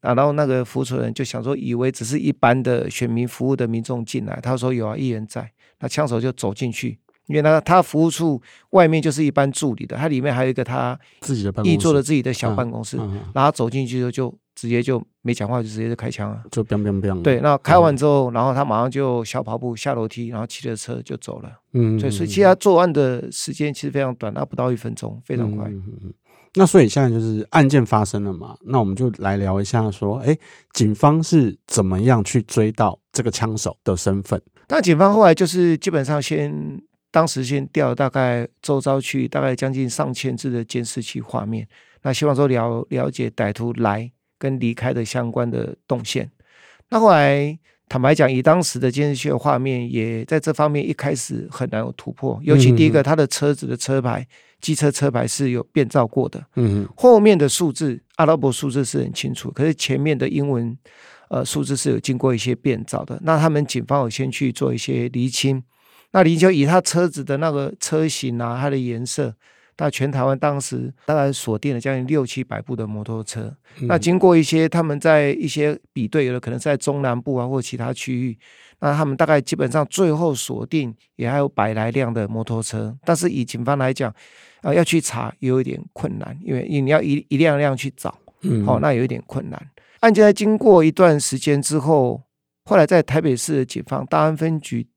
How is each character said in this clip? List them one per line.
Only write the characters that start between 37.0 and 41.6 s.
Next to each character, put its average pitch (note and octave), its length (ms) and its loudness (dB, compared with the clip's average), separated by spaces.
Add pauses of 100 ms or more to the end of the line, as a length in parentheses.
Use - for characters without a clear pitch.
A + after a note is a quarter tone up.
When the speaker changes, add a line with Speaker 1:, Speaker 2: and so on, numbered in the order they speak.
Speaker 1:
当 D#3+ 160 4
时 C3 160 -4
先 C#3 240 -4
调 C3+ 260 0
大 C3 160 0
概 B2 380 0 (160)
周 C#3 180 0
遭 C3+ 180 0
区 B2+ 280 -4
大 C#3 120 -4
概 C3+ 160 -2
将 C3+ 160 -4
近 C3 160 -2
上 C3+ 240 -4
千 B2+ 240 -6
支 B2+ 140 -6
的 A#2+ 140 -4
监 A#2+ 200 -6
视 A#2 200 -8
器 B2 180 -10
画 A2+ 240 -6
面， A2 220 -6 (340)